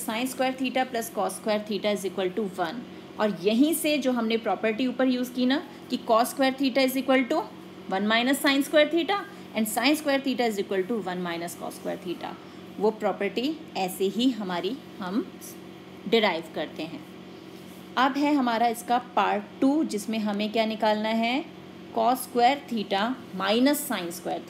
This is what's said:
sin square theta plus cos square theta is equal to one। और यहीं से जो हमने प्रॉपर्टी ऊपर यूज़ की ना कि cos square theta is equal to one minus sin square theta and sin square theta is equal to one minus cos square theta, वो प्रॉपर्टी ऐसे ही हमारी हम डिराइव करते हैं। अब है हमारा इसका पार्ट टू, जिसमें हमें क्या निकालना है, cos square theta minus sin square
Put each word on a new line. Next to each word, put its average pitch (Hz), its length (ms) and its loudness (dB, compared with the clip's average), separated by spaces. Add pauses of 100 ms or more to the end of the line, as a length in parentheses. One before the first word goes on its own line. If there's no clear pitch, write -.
sin 240 280 -2
square 262 260 0
theta 262 320 0
plus 226 240 -4
cos 190 240 -2
square 208 280 0
theta 208 300 0
is 190 120 -4
equal 185 280 -2
to 220 60 0 (160)
one। 170 180 -2 (420)
और 208 220 2
यहीं 226 320 4
से 302 300 2
जो 254 80 2
हमने 226 240 0 (100)
प्रॉपर्टी 220 400 0
ऊपर 262 220 2
यूज़ 247 240 0
की 254 140 2
ना 277 160 2 (280)
कि 254 80 -2 (120)
cos 226 240 6
square 262 260 4
theta 269 280 4
is 254 140 0
equal 262 300 6
to 320 100 2 (520)
one 202 180 2
minus 247 340 4
sin 277 220 4
square 302 260 6
theta 339 240 2 (360)
and 214 200 0
sin 277 260 4
square 277 280 2
theta 240 240 2
is 196 100 -4
equal 190 260 0
to 240 80 0 (140)
one 185 160 -4
minus 170 340 -6
cos 185 220 -10
square 170 240 -6
theta, - 260 -6 (460)
वो 202 120 4 (120)
प्रॉपर्टी 220 540 0 (200)
ऐसे 190 280 -2 (120)
ही 247 140 4
हमारी 196 460 -4 (240)
हम 202 240 -2 (840)
डिराइव 185 440 2
करते 170 280 -6
हैं। 160 180 -10 (960)
अब 262 180 4
है 294 180 4
हमारा 240 340 4
इसका 240 300 0 (180)
पार्ट 202 280 2 (160)
टू, 269 80 6 (240)
जिसमें 214 260 -2
हमें 208 340 0
क्या 226 140 2
निकालना 214 420 2 (120)
है, 247 240 2 (520)
cos 233 300 2
square 240 320 4 (140)
theta 202 320 0 (380)
minus 254 380 4 (100)
sin 180 280 -4
square 165 320 -6